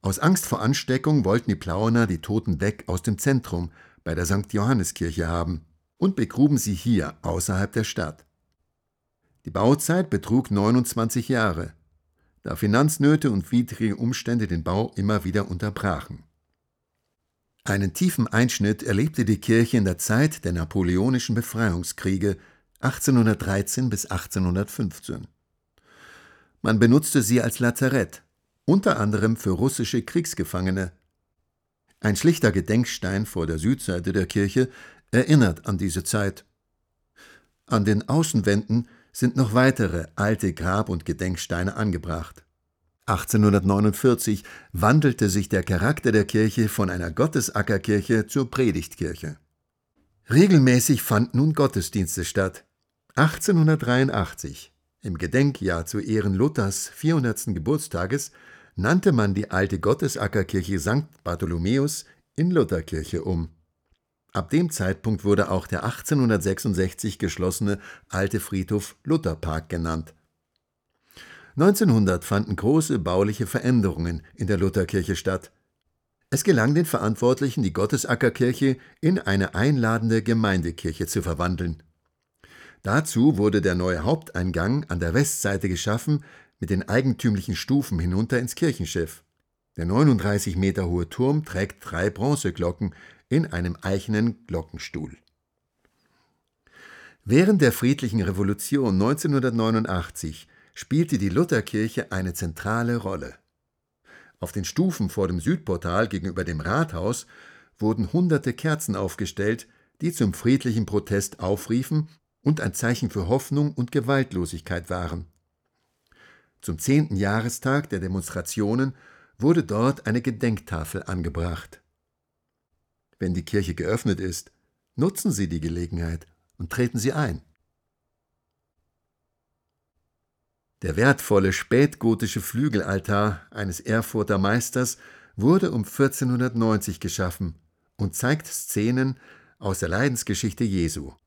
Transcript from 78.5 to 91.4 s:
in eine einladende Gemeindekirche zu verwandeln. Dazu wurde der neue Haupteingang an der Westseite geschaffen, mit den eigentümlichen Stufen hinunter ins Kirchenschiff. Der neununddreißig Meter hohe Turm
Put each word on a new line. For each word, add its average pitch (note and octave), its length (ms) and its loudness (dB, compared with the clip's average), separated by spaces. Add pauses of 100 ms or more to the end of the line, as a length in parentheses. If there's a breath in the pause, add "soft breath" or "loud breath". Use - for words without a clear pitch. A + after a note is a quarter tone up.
in F3+ 180 2
eine G2 340 0
einladende A2+ 680 2
Gemeindekirche F#2 840 0
zu - 140 -2
verwandeln. E2+ 640 -2 (1000 loud breath)
Dazu B2+ 540 2
wurde G2+ 240 4
der F2+ 140 2
neue F2+ 280 -2
Haupteingang F#2 800 -2
an F2 160 -4
der E2+ 120 -2
Westseite G#2 540 0
geschaffen, A2+ 560 -2 (380 loud breath)
mit F2 80 -6
den F#2 180 -2
eigentümlichen A2 720 0
Stufen B2+ 420 -2
hinunter F#2+ 400 0
ins B2 160 -6
Kirchenschiff. - 720 -4 (500)
Der E2 100 -4
neununddreißig G#2 720 2
Meter F#2+ 320 0
hohe F2 220 -2
Turm C#3+ 340 0